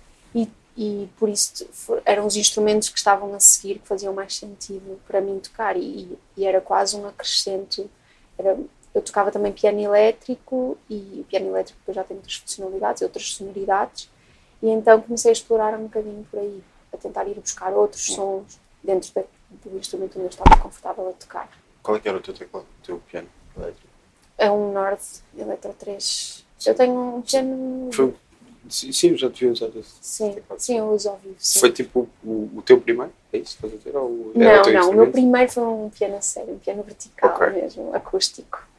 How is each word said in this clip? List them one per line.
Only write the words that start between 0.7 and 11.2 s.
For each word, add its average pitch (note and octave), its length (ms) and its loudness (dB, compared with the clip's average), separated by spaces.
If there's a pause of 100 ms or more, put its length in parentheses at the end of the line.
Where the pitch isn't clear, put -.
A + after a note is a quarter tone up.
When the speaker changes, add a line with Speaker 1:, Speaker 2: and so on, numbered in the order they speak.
Speaker 1:
e G#3 400 -6
por G#3+ 120 2
isso - 240 -2
te-, - 180 -14
for-, - 340 -4
eram G#3 200 4
os G#3 100 -2
instrumentos G#3+ 540 2
que - 80 -10
estavam G3+ 360 2
a G3+ 60 -10
seguir - 400 4
que - 80 -20
faziam G3 260 -4
mais F#3+ 220 -8
sentido G3 720 -14
para G3 140 0
mim G3 180 -4
tocar G3 380 -6
e, - 40 -2
e, F#3+ 360 -10 (200)
e G3 80 -2
era F#3+ 160 2
quase G3 360 0
um G3+ 100 -10
acrescento. G3 800 -6 (480)
Era, F#3+ 200 2 (360)
eu G3+ 80 0
tocava G3+ 300 0
também G3+ 200 -2
piano G#3 280 2
elétrico A3+ 1000 0 (120)
e G3 320 -12